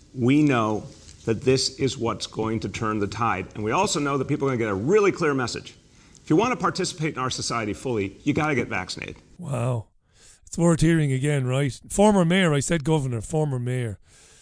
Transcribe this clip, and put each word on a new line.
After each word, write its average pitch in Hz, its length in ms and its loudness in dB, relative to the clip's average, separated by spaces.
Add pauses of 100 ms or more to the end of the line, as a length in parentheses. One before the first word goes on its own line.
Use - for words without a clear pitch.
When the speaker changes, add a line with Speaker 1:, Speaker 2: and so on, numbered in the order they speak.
(140)
Speaker 1:
we 131 300 4
know 110 400 2 (420)
that 113 160 -2
this - 360 2
is 135 200 -2
what's 113 280 -4
going 110 360 -4
to 110 80 -4
turn 107 300 -4
the 101 80 -2
tide. 101 480 -2
And 110 80 -8
we 107 80 -2
also 180 280 0
know 143 180 -2
that 135 120 -2
people 135 180 -2
are 135 40 0
gonna 123 80 0
get 113 100 -2
a 98 60 -2
really 185 360 4
clear 151 220 0
message. 123 400 -4 (500)
If - 60 -6
you 156 60 4
wanna 226 200 2
participate 170 600 -2
in 123 40 -6
our 127 100 -2
society 113 440 -4
fully, 101 500 -4
you 143 100 0
gotta 151 220 0
get 120 120 0
vaccinated. - 500 -8 (200)
Speaker 2:
Wow. 123 500 -4 (580)
It's - 120 -12
worth 170 220 4
hearing 156 320 4
again, 135 340 0
right? 131 320 -2 (120)
Former 202 340 6
mayor, 175 300 4
I 143 80 2
said 156 240 -2
governor, 135 340 0
former 147 400 -2
mayor 120 400 -4 (420)